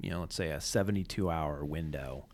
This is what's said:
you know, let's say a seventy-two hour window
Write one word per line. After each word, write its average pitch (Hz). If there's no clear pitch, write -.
you 95
know, 87
let's 80
say 87
a 73
seventy-two 98
hour 76
window 73